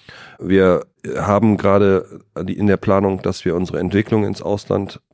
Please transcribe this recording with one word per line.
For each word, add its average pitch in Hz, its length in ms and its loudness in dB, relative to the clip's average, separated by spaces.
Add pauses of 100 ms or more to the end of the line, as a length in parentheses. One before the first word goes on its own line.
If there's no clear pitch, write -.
(400)
Wir 92 460 2 (320)
haben 101 400 2
gerade 98 640 2 (220)
die, 92 100 -6
in 104 140 -2
der 95 100 4
Planung, 98 460 0
dass 92 200 -4
wir 85 120 0
unsere 87 240 -4
Entwicklung 98 440 0
ins 101 200 -6
Ausland 98 580 -4 (120)